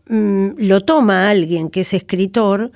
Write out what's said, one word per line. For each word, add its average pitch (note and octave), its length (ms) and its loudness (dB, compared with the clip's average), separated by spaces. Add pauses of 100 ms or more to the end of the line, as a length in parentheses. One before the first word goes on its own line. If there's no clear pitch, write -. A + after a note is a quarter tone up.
mm, G3+ 520 0
lo G3 240 2
toma G#3 480 2
alguien E3 400 0
que F#3+ 100 -4
es F#3 140 -4
escritor, G3 800 -2